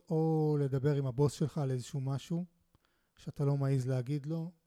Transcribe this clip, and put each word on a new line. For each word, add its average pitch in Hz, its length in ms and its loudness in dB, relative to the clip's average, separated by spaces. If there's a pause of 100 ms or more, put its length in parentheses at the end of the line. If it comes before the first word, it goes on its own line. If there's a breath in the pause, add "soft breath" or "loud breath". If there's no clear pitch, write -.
או 156 500 2
לדבר 139 360 2
עם 139 100 0
הבוס 135 280 2
שלך - 240 -2
על 135 140 0
איזשהו 131 300 -4
משהו 139 440 -4 (720)
שאתה - 300 -4
לא 143 120 2
מעז 135 300 2
להגיד 131 380 -2
לו, 165 260 -4 (160)